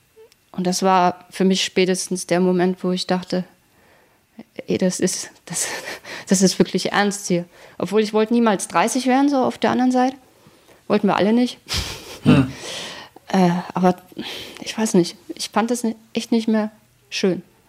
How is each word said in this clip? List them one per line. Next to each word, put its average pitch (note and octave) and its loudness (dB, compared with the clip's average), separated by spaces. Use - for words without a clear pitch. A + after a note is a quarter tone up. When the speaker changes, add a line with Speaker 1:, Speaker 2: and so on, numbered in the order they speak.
Speaker 1:
Und F#3 -4
das F3+ -2
war F3+ 2
für - 0
mich F#3+ 2
spätestens F#3 -2
der F3 2
Moment, F#3 2
wo F3+ -2
ich F#3 -4
dachte, F3+ -2
ey, - -2
das F#3 0
ist, - -2
das, - -6
<laughs> - -14
das F#3+ 2
ist F#3 4
wirklich - 0
ernst G3+ 0
hier. F3 0
Obwohl G3 -2
ich G#3 -2
wollte A3 0
niemals A3+ 2
dreißig A3+ 0
werden, C4+ 4
so C#4+ 0
auf A#3+ 0
der G#3+ 0
anderen B3 2
Seite. B3+ 0
Wollten G#3 2
wir F3+ 2
alle G#3 2
nicht. A#3+ 0
Speaker 2:
Hm. C#3 6
Speaker 1:
<laughs> - -18
Äh, F3+ 4
aber F#3 4
ich - -10
weiß A3 0
nicht, E3+ 2
ich - -10
fand A3+ 0
das A#3+ -4
ni-, A3+ -2
echt - -6
nicht A3+ 0
mehr G#3+ 0
schön. F3+ -2